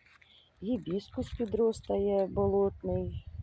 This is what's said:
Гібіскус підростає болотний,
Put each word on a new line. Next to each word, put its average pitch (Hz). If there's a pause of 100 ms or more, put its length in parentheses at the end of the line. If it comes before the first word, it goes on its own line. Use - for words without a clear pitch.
(640)
Гібіскус 202
підростає 202
болотний, 196 (180)